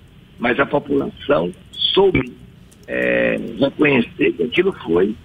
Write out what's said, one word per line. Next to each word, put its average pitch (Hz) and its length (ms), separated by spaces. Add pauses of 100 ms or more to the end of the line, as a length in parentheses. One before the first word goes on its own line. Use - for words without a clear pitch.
(380)
mas 120 220
a 139 60
população 143 840 (200)
soube, 185 600 (560)
é, 123 520 (200)
reconhecer 139 760
que - 100
aquilo 185 280
foi 95 540